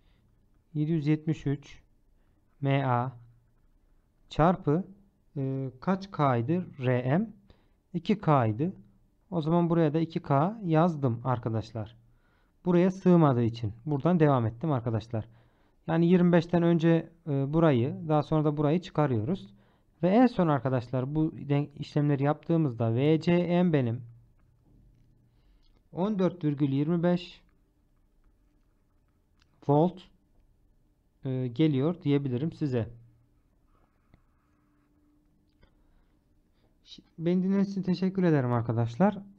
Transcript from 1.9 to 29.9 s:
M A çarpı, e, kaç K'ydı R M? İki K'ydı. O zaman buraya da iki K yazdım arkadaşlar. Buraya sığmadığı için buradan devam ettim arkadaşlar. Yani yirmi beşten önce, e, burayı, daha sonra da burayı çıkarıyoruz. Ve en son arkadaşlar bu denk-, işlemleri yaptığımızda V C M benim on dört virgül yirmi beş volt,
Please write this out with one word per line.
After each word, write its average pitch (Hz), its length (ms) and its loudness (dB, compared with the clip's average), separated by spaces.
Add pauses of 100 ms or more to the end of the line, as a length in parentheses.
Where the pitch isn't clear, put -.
M 139 240 0
A 123 260 -2 (1160)
çarpı, 175 580 0 (500)
e, 135 340 -6 (100)
kaç 170 300 -4
K'ydı 143 540 0 (140)
R 127 380 0
M? 226 120 -2 (640)
İki 196 240 -2
K'ydı. 139 560 0 (580)
O 175 100 -2
zaman 170 280 0
buraya 165 240 2
da 165 60 -2
iki 165 200 -4
K 160 440 0
yazdım 156 600 0
arkadaşlar. 113 720 -6 (680)
Buraya 180 260 4
sığmadığı 165 520 4
için 113 300 -4 (120)
buradan 156 340 0
devam 139 260 4
ettim 117 260 -4
arkadaşlar. 113 560 -4 (600)
Yani 165 200 2
yirmi 175 240 4
beşten 170 320 2
önce, 165 460 2 (180)
e, 139 260 -2
burayı, 156 420 2 (120)
daha 151 160 2
sonra 156 220 0
da 151 120 0
burayı 151 240 0
çıkarıyoruz. 143 720 -4 (500)
Ve 170 60 0
en 240 180 6
son 185 200 0
arkadaşlar 131 680 -2
bu 156 200 -2
denk-, 143 420 -4
işlemleri 147 460 -2
yaptığımızda 143 720 0
V 151 240 2
C 175 440 0
M 175 100 2
benim 120 280 -2 (1900)
on 190 280 -4
dört 180 240 0
virgül 147 260 0
yirmi 147 340 -2
beş 175 380 -2 (2250)
volt, 156 340 0 (1200)